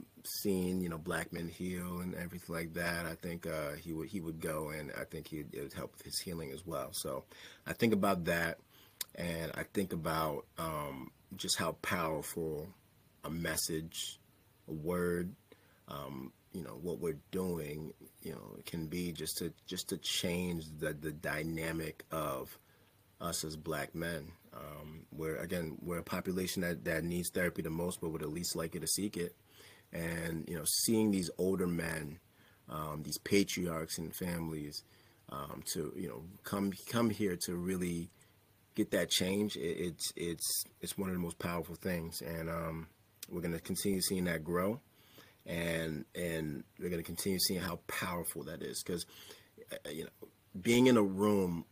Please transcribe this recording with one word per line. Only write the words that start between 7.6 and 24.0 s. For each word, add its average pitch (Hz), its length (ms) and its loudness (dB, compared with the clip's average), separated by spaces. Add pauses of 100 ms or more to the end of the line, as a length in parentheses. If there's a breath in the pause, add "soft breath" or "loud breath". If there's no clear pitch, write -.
I 82 80 -2
think 113 200 6
about 95 320 6
that, 85 340 4 (560 loud breath)
and 82 400 -2
I 78 80 -2
think - 280 0
about, 80 540 0 (140)
um, 73 520 -4 (240)
just - 220 0
how 85 140 2 (100)
powerful 80 920 0 (500)
a 76 40 -4
message, 82 880 -2 (520)
a - 20 -10
word, 87 640 0 (540 loud breath)
um, 67 420 -8 (220)
you 87 100 -6
know, 60 180 -10
what 85 180 -2
we're 78 200 0 (120)
doing, 80 600 -2 (280)
you - 100 -6
know, 50 240 -10 (100)
can 80 220 -2
be 87 240 -2
just 78 280 -4
to, 85 140 -2 (140)
just - 220 -4
to 92 80 0
change 87 680 0 (160)
the, 76 140 0
the 76 180 -4
dynamic 80 1000 -2
of 73 460 -2 (600 soft breath)
us 85 240 -2
as 80 140 -4
Black 78 360 -2
men. 82 380 -2 (220)